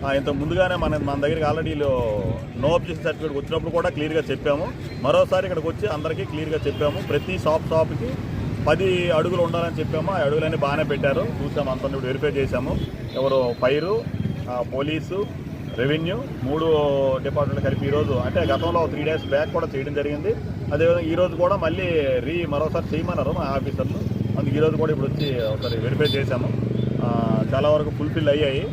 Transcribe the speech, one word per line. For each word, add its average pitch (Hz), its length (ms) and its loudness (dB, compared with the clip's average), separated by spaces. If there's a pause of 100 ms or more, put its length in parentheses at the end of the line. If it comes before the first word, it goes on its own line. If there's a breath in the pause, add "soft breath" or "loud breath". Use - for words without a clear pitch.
ఆ, 139 60 0
ఇంత 139 160 0
ముందుగానే 165 460 2
మన, 156 220 0
మన 143 240 -2
దగ్గరికి 156 220 0
already 156 220 0
వీళ్ళు 127 580 0 (380)
no 139 80 2
objection 165 340 0
certificate 151 340 -2
వచ్చినప్పుడు 160 340 -4
కూడా 170 180 2
క్లియర్గా 156 320 0
చెప్పాము. 143 520 -2 (300)
మరోసారి 185 440 4
ఇక్కడికి 165 220 -2
వచ్చి - 200 -2
అందరికీ 156 360 -2
క్లియర్గా 156 420 -4
చెప్పాము. 143 420 0
ప్రతి 151 300 0
షాప్, 156 320 2
షాప్కి 156 400 2 (560)
పది 175 440 2
అడుగులు 170 320 2
ఉండాలని 165 360 0
చెప్పాము. 160 320 -2
ఆ 196 40 -2
అడుగులన్నీ 156 440 2
బాగానే 143 240 2
పెట్టారు, 143 380 2
చూసాము, 143 500 -2
అంతా 127 180 -2
ఇప్పుడు 135 180 -2
వెరిఫై 131 220 0
చేసాము. 135 500 0 (360)
ఎవరు 131 480 2
ఫైరు, 165 420 2 (460)
ఆ, 123 140 -2 (100)
పోలీసు, 156 520 -2 (500)
రెవెన్యూ, 156 400 0 (280)
మూడు 156 220 0 (520)
డిపార్ట్మెంట్లు 139 520 0
కలిపి 139 160 -2
ఈరోజు, 139 260 2
అంటే 127 280 0
గతంలో 160 460 2
త్రీ 147 160 -4
డేస్ 151 240 -2
బ్యాక్ 143 260 2
కూడా 165 240 -2
చేయడం 135 180 -4
జరిగింది. 147 400 0 (380)
అదేవిధంగా 165 280 4
ఈరోజు 170 360 2
కూడా 180 200 4
మళ్ళీ 175 320 0 (320)
రీ-, 165 280 -2
మరోసారి 151 480 0
చేయమన్నారు 160 340 0
మా 175 120 0
ఆఫీసర్లు. 135 560 -2 (400)
అందుకు 139 180 0
ఈరోజు 156 200 4
కూడా 156 160 2
ఇప్పుడు 135 160 0
వచ్చి 131 380 0
ఒకసారి 113 340 -2
వెరిఫై 123 240 2
చేశాము. 131 440 0 (560)
ఆ, 117 380 2 (120)
చాలా 143 160 4
వరకు 151 200 4
ఫుల్ఫిల్ 151 380 0
అయ్యాయి. 143 440 2